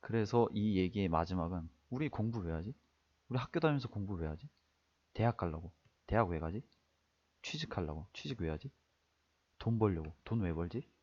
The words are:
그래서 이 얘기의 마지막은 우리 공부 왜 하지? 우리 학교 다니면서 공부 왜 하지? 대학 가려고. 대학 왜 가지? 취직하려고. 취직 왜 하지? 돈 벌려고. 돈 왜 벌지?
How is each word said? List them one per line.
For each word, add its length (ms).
그래서 520
이 260
얘기의 300
마지막은 600
우리 180
공부 320
왜 120
하지? 220
우리 100
학교 220
다니면서 280
공부 260
왜 120
하지? 220
대학 220
가려고. 360
대학 220
왜 100
가지? 240
취직하려고. 720
취직 300
왜 80
하지? 200
돈 200
벌려고. 340
돈 180
왜 100
벌지? 340